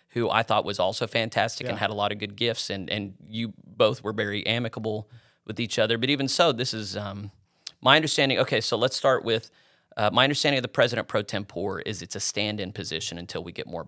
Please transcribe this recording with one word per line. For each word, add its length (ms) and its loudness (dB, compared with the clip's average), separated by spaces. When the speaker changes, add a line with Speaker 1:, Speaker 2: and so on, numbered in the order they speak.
Speaker 1:
who 220 0
I 100 4
thought 240 2
was 140 -4
also 260 0
fantastic 600 -2
and 80 -4
Speaker 2:
Yeah. 40 -8
Speaker 1:
had 120 0
a 20 -6
lot 180 0
of 60 -6
good 180 -8
gifts, 360 -2
and, 180 -6
and 240 -6
you 260 -8
both 400 2
were 100 -2
very 340 -2
amicable 600 -2
with 140 -6
each 180 -2
other. 220 4
But 100 2
even 180 2
so, 240 4
this 220 -2
is, 240 -6
um, 340 -8
my 140 8
understanding. 440 4
Okay, 220 2
so 160 0
let's 180 2
start 280 2
with, 280 -2
uh, 160 2
my 120 6
understanding 340 2
of 60 0
the 60 -4
president 380 2
pro 140 0
tempore 600 -4
is 200 -8
it's 140 -10
a 40 -6
stand-in 540 -2
position 460 -6
until 240 -8
we 80 -10
get 160 -10
more 200 -8